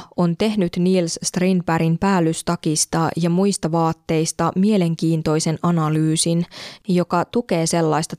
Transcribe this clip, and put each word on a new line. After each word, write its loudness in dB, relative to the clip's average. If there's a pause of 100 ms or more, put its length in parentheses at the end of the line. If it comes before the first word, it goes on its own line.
(180)
on 2
tehnyt 0
Niels 0
Strindbergin 0
päällystakista 0
ja 0
muista 0
vaatteista -2
mielenkiintoisen 0
analyysin, 0 (420)
joka 0
tukee -2
sellaista 0